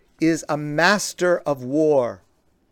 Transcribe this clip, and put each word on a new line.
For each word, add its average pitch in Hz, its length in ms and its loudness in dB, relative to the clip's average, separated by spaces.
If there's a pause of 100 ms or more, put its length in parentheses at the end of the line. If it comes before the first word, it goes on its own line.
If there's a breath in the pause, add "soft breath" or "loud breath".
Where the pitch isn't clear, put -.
(200)
is 156 280 0
a 151 100 -2
master 175 840 0
of 135 240 -4
war. 131 600 0 (480)